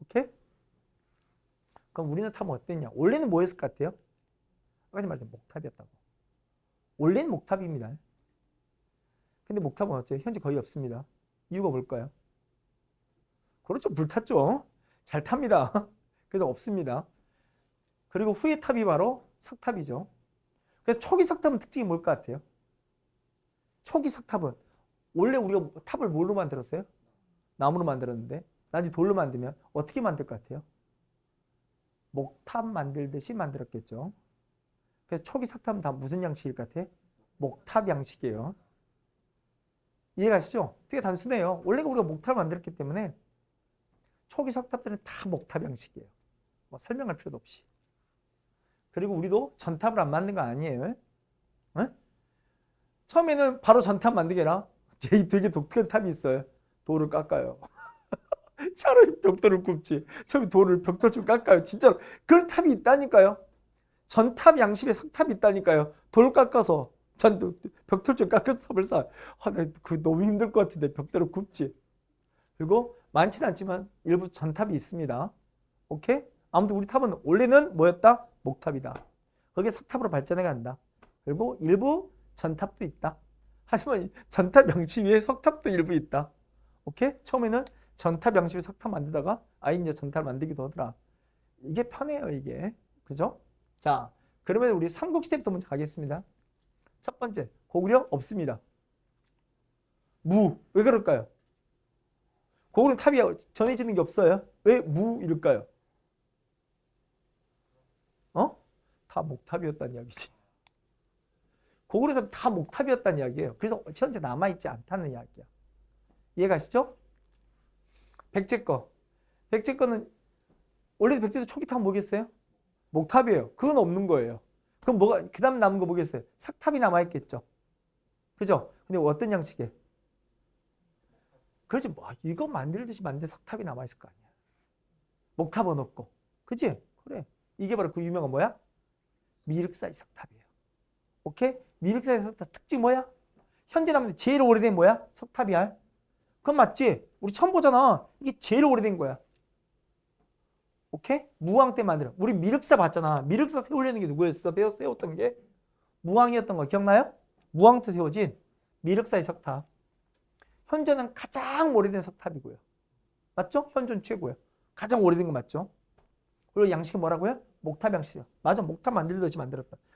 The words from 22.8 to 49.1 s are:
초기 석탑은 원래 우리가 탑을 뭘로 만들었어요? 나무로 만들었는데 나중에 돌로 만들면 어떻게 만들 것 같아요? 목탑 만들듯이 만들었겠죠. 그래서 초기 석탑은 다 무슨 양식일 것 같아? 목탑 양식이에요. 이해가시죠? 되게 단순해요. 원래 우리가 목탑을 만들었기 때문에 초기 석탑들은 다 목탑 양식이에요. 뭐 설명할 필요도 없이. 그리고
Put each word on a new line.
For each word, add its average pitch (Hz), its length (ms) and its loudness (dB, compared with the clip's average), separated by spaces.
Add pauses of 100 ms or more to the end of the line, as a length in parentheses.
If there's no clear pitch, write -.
초기 302 260 -2
석탑은 170 440 -6 (600)
원래 233 240 2
우리가 185 480 -4
탑을 262 240 -6
뭘로 170 240 -2
만들었어요? 156 520 -6 (720)
나무로 165 280 0
만들었는데 127 580 -6 (280)
나중에 165 200 -4
돌로 185 220 2
만들면 135 420 -4 (180)
어떻게 151 280 -6
만들 156 240 -4
것 113 160 -14
같아요? 143 220 -14 (1500)
목탑 139 540 -8
만들듯이 143 680 -8
만들었겠죠. 135 800 -10 (920)
그래서 165 160 -8
초기 254 220 -8
석탑은 220 360 -8
다 147 100 -4
무슨 135 320 -6
양식일 147 320 -8
것 117 140 -12
같아? 180 200 -10 (480)
목탑 165 500 -4
양식이에요. 135 680 -6 (1600)
이해가시죠? 196 600 0 (120)
되게 269 140 -6
단순해요. 185 640 -4
원래 226 160 0
우리가 254 220 0
목탑을 160 320 -4
만들었기 175 400 -4
때문에 151 400 -8 (1120)
초기 269 240 -6
석탑들은 247 520 -8
다 - 240 -14
목탑 165 360 -6
양식이에요. 113 440 -14 (640)
뭐 131 100 -18
설명할 240 380 -8
필요도 - 200 -14
없이. - 260 -20 (1300)
그리고 196 240 -6